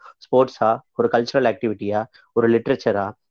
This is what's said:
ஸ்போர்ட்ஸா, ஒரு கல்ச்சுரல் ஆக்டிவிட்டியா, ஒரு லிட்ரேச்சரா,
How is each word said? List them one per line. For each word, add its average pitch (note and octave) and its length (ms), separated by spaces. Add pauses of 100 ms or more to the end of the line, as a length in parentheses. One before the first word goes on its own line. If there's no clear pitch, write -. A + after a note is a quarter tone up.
(180)
ஸ்போர்ட்ஸா, B2+ 600 (180)
ஒரு A#2 160
கல்ச்சுரல் A#2+ 440
ஆக்டிவிட்டியா, G#2 480 (300)
ஒரு A#2 160
லிட்ரேச்சரா, A2+ 640 (200)